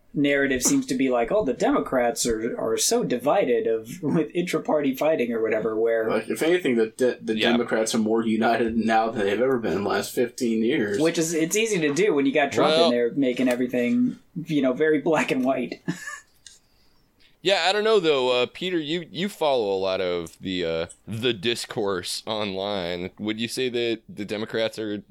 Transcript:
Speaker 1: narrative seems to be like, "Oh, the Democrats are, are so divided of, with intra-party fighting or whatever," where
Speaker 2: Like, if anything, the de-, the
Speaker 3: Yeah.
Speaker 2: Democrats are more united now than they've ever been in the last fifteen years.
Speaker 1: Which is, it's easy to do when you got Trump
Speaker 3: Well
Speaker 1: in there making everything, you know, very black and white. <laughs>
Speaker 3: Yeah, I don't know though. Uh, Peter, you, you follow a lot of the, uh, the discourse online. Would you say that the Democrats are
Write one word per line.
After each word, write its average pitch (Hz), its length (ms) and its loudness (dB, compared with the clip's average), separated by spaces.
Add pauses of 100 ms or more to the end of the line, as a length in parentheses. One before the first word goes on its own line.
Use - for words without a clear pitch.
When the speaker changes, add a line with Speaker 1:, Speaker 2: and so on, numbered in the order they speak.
(160)
Speaker 1:
narrative 139 460 2
seems 139 240 2
to 139 80 -2
be 131 140 0
like, 120 240 0
"Oh, 214 120 2
the 131 100 0
Democrats 139 680 0
are, 113 320 -2
are 113 200 -2
so 233 260 0
divided 127 640 0
of, 113 340 -4
with 151 320 0
intra-party 180 640 -2
fighting 294 380 0
or 113 100 -2
whatever," 110 340 0
where 113 320 2
Speaker 2:
Like, 110 200 -2
if 113 140 -4
anything, 160 340 2
the 110 120 4
de-, 120 320 0
the 113 160 -2
Speaker 3:
Yeah. 107 160 2
Speaker 2:
Democrats 117 420 0
are 117 40 2
more 113 260 2
united 113 520 2
now 113 340 2
than 113 160 -2
they've 104 140 0
ever 131 180 2
been 110 140 -2
in 95 120 -2
the 101 60 -2
last 135 240 -4
fifteen 117 480 0
years. 113 380 0
Speaker 1:
Which 170 180 2
is, 160 160 0
it's 165 220 0
easy 214 240 0
to 147 120 0
do 180 220 2
when 139 120 2
you 135 60 2
got 139 200 2
Trump 147 240 4
Speaker 3:
Well 165 100 6
Speaker 1:
in 165 60 4
there 120 200 2
making 127 360 0
everything, 123 680 0 (280)
you 147 160 0
know, 127 120 2
very 156 260 2
black 147 300 0
and 131 140 0
white. 127 420 -2
<laughs> - 60 -4 (1500)
Speaker 3:
Yeah, 175 260 4
I 190 40 4
don't 208 120 2
know 220 160 4
though. 139 300 4 (120)
Uh, 120 80 2
Peter, 180 280 -4
you, 160 320 -4
you 175 180 -4
follow 127 460 0
a - 20 0
lot 95 240 0
of 87 400 -2
the, 90 240 -4
uh, 82 220 -2 (200)
the 113 280 -2
discourse 98 920 -4
online. 95 920 -4
Would 107 200 -4
you 113 100 -4
say 131 200 -2
that 117 400 -2
the 101 160 -10
Democrats 110 540 -4
are 107 320 -6